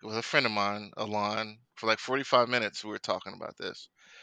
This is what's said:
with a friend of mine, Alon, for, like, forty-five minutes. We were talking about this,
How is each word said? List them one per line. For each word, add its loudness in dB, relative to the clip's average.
with -6
a 0
friend 4
of 2
mine, 0
Alon, -2
for, -8
like, 4
forty-five 4
minutes. 0
We -8
were -6
talking -4
about -12
this, -10